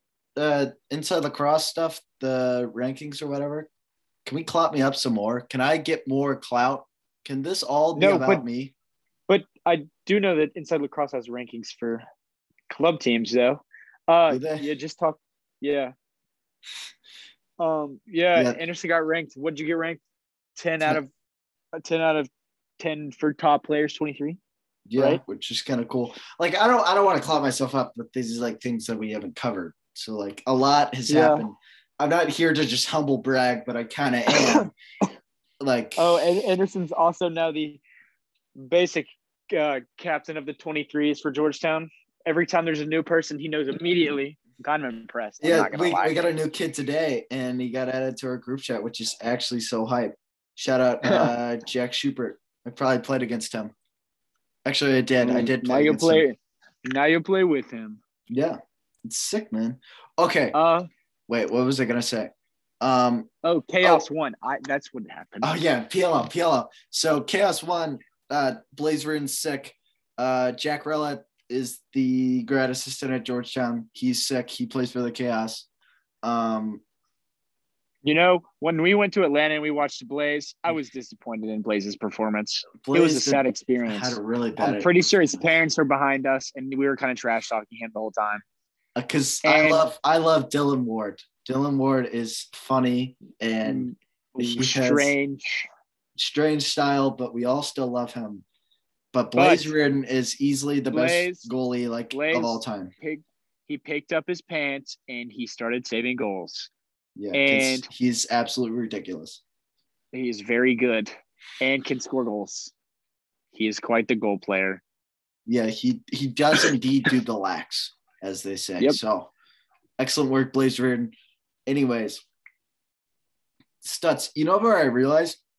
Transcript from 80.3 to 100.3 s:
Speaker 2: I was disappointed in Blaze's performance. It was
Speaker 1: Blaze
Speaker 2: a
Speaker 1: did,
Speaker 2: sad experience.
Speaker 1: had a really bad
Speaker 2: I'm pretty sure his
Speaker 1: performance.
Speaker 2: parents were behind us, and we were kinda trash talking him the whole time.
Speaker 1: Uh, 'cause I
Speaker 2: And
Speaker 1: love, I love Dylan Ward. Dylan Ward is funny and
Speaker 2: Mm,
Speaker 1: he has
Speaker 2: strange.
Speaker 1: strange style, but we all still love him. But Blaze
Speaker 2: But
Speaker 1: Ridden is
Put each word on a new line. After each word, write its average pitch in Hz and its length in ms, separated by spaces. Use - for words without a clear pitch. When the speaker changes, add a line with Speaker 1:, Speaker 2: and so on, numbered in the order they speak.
Speaker 2:
I 170 80
was 151 180
disappointed 110 640
in 107 100
Blaze's 104 360
performance. 107 640
It 156 80
was 165 140
Speaker 1:
Blaze - 20
Speaker 2:
a 131 40
Speaker 1:
did, 131 100
Speaker 2:
sad 139 160
experience. 120 540
Speaker 1:
had 123 140
a 110 80
really 120 300
bad - 240
Speaker 2:
I'm 208 60
pretty 180 220
sure 196 180
his 147 140
Speaker 1:
performance. 151 100
Speaker 2:
parents 165 320
were 156 80
behind 139 400
us, 135 300
and 135 200
we 139 120
were 139 100
kinda 131 160
trash 117 340
talking 110 300
him 113 160
the 107 60
whole 110 120
time. 104 300
Speaker 1:
Uh, 123 80
'cause 135 420
I 156 160
Speaker 2:
And 156 100
Speaker 1:
love, 156 320
I 156 140
love 160 320
Dylan 139 340
Ward. 110 380
Dylan 139 300
Ward 131 300
is 113 460
funny 127 640
and 113 560
Speaker 2:
Mm, 127 80
Speaker 1:
he 120 220
has 131 200
Speaker 2:
strange. 139 720
Speaker 1:
strange 151 460
style, 139 480
but 117 220
we 120 120
all 131 180
still 135 240
love 120 260
him. 104 300
But 123 180
Blaze 165 360
Speaker 2:
But 156 60
Speaker 1:
Ridden 139 320
is 123 360